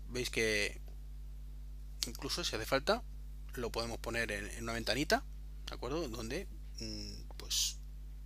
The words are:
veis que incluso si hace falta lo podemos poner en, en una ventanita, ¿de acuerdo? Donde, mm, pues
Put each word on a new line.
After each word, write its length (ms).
veis 220
que 500
incluso 360
si 120
hace 100
falta 380
lo 180
podemos 280
poner 320
en, 160
en 160
una 100
ventanita, 500
¿de 80
acuerdo? 320
Donde, 400
mm, 580
pues 400